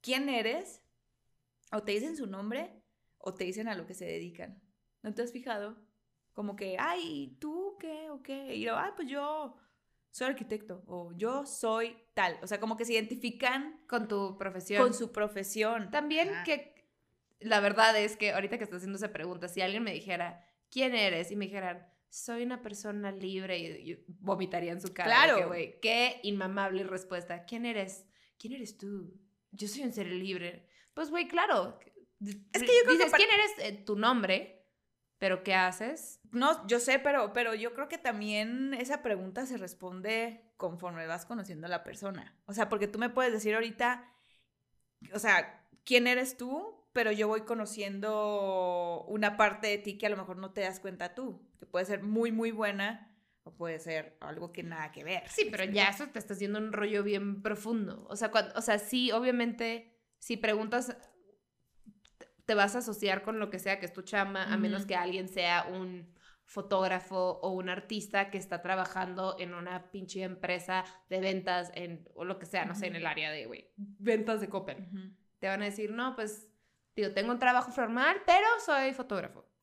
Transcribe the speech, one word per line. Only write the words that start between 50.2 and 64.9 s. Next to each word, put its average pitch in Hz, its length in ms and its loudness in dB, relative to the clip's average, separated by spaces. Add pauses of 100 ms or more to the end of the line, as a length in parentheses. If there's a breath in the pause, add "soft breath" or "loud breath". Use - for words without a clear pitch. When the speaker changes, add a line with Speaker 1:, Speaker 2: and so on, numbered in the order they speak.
Speaker 1:
no 190 140 -10
te 202 100 -4
das 190 180 -2
cuenta 185 360 -8
tú, - 340 -10 (100)
que - 60 -18
puede 180 200 0
ser 196 180 -2
muy, 226 280 2
muy 226 200 2
buena 208 580 -2 (340 soft breath)
o 165 120 -18
puede 165 240 -6
ser 156 420 -6
algo 165 320 -10
que 170 100 -10
nada 160 280 -8
que 147 120 -16
ver. 170 240 -4
Speaker 2:
Sí, 427 180 2
Speaker 1:
¿Me 427 60 -4
Speaker 2:
pero 196 120 -2
Speaker 1:
explico? 202 200 -2
Speaker 2:
ya 196 60 8
eso 294 200 -4
te 233 100 -8
estás 202 200 -8
yendo 208 200 -2
un 220 120 -4
rollo 208 320 2
bien 202 380 0
profundo. 214 680 -2
O 208 60 -6
sea, 220 160 0
cuan-, - 240 2
o 226 60 0
sea, 214 180 4
sí, 247 320 0
obviamente, 233 880 0 (200)
si 233 180 -4
preguntas, 226 580 2 (1200)
te, - 100 -20 (180)
te 220 80 2
vas 202 220 6
a 247 40 0
asociar 202 440 0
con 220 160 -4
lo 208 100 -2
que 185 100 -8
sea 196 200 0
que 180 80 -6
es 175 60 -10
tu 185 100 -12
chamba, 196 400 0
a 214 140 0
menos 208 240 2
Speaker 1:
Ujú. 196 80 -8
Speaker 2:
que 190 60 0